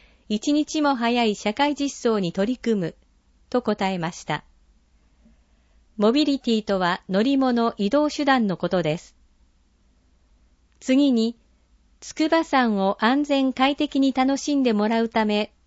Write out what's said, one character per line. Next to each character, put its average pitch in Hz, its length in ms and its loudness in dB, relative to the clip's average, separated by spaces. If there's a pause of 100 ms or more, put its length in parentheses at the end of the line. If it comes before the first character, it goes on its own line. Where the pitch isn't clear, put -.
(280)
一 214 240 -2
日 302 300 -2
も 285 120 2
早 240 300 0
い 208 100 0
社 208 180 -4
会 285 220 0
実 277 160 -4
装 220 300 -2
に 175 120 -2
取 202 200 -2
り 240 60 -6
組 220 220 -2
む、 160 140 -6 (560)
と 247 100 0
答 208 320 -2
え 185 60 -4
ま 170 140 -4
し - 100 -18
た。 - 220 -6 (1500)
モ 214 160 2
ビ 294 120 2
リ 277 140 0
テ - 140 -2
ィ 214 100 0
と 196 160 -2
は 180 300 -2
乗 196 160 0
り 277 120 2
物、 240 400 2
移 202 140 -2
動 294 180 2
手 294 160 -4
段 262 220 2
の 180 100 -2
こ 175 120 -4
と 180 140 0
で 156 160 -2
す。 - 180 -20 (1600)
次 269 320 2
に、 226 260 0 (640)
筑 - 300 -4
波 330 160 2
山 240 340 2
を 190 220 0
安 262 240 2
全 269 280 0
快 269 220 0
適 285 240 -2
に 269 140 2
楽 269 240 0
し 294 180 -4
ん 277 80 0
で 240 100 2
も 208 140 2
ら 226 160 0
う 226 60 -2
た 220 160 0
め、 208 280 -2 (140)